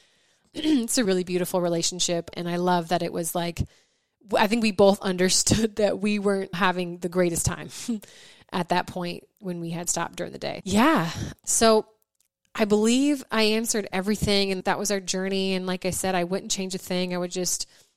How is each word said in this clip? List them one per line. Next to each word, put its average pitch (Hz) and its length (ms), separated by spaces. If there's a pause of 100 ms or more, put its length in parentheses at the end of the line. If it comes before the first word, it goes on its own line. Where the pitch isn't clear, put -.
(220)
<clears throat> - 320
it's 294 440
a 247 60
really 185 200
beautiful 180 360
relationship. 170 720
And 175 140
I 175 80
love 175 320
that 175 140
it 170 100
was 170 220
like, 170 240 (720)
w-, 214 160
I - 20
think 226 160
we 220 80
both 196 300
<laughs> - 20
understood 196 760
that 196 220
we 208 200
weren't 196 360
having 175 440
the 180 100
greatest 175 380
time 160 240 (180)
<laughs> 220 120 (520)
at 180 160
that 175 180
point 175 380 (160)
when 180 180
we 170 120
had 165 180
stopped 170 280
during 160 160
the 139 60
day. 143 260
Yeah. 202 460 (340)
So 220 420 (680)
I 226 100
believe 240 640
I 220 120
answered 220 500
everything, 202 600
and 185 120
that 180 140
was 202 120
our 202 100
journey. 190 540
And 185 120
like 185 200
I 180 40
said, 185 240
I 175 100
wouldn't 196 260
change 190 240
a 185 40
thing. 180 360
I 180 40
would 180 120
just 180 360 (300)